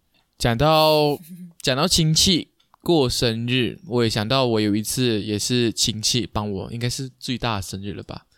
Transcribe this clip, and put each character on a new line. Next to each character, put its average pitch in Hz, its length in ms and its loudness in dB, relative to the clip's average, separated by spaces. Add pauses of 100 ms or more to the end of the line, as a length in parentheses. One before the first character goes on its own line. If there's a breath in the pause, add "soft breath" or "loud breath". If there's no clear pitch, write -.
(380)
讲 117 200 0
到， 151 600 4 (440)
讲 131 160 0
到 156 100 2
亲 160 260 2
戚 165 360 2 (320)
过 151 280 4
生 117 380 -2
日， 120 400 0
我 120 160 0
也 110 60 2
想 107 180 -2
到 135 180 2
我 113 140 2
有 104 160 2
一 107 80 0
次 117 380 0
也 104 180 -4
是 120 320 0
亲 104 300 -2
戚 110 260 0
帮 104 240 -6
我， 98 220 -8
应 117 40 -8
该 120 120 -4
是 131 280 -8
最 127 200 -6
大 117 180 -4
的 98 60 -4
生 95 200 -10
日 101 120 -10
了 101 100 -12
吧。 - 220 -16 (120)